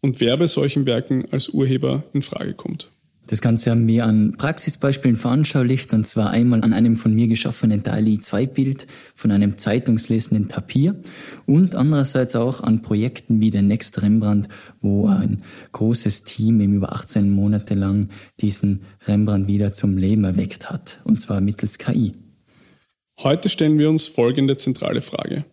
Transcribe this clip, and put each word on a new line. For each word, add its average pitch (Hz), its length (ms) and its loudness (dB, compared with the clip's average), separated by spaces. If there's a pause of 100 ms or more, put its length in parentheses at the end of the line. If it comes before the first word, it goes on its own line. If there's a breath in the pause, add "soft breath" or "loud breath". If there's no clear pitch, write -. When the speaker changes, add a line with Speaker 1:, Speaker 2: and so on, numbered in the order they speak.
Speaker 1:
und 131 160 0
wer 123 160 2
bei 165 120 2
solchen 143 360 0
Werken 123 460 -2
als - 200 -4
Urheber 135 520 0 (100)
in 139 100 -2
Frage - 320 -8
kommt. - 360 -12 (380)
Speaker 2:
Das 110 120 -2
Ganze 113 300 0
haben 117 160 2
wir 113 180 2
an 107 320 2
Praxisbeispielen 139 800 -2
veranschaulicht, 131 800 0
und 110 100 2
zwar 110 260 -2
einmal 117 340 2
an 110 80 4
einem 113 240 4
von 110 180 2
mir 113 140 4
geschaffenen 110 560 0
dali 110 340 0
zwei 107 280 -2
Bild 135 420 -2 (260 loud breath)
von - 160 -2
einem 101 280 2
zeitungslesenden 110 920 0
Tapir - 520 -2 (460 loud breath)
und 175 300 4
andererseits 135 580 0
auch 120 280 -2
an 110 200 0
Projekten 110 580 -2
wie 107 120 2
der 104 100 2
Next 101 400 0
Rembrandt, 104 460 2 (320 loud breath)
wo 101 260 0
ein 98 380 0 (260 loud breath)
großes - 540 -2
Team 110 360 2
eben 101 140 4
über 98 180 -2
achtzehn - 380 -2
Monate 101 460 0
lang 98 320 0 (320 loud breath)
diesen 101 420 -2 (240 loud breath)
Rembrandt 104 400 2
wieder 101 260 0
zum 98 240 0
Leben 98 280 2
erweckt - 440 -4
hat, - 360 -12
und 110 160 2
zwar 98 200 -2
mittels 101 380 -4
K - 140 -4
I. 107 200 0 (1040 soft breath)
Speaker 1:
Heute 160 300 0
stellen 156 300 2
wir 151 100 4
uns 156 200 0
folgende 135 480 2
zentrale - 440 -4
Frage. - 520 -6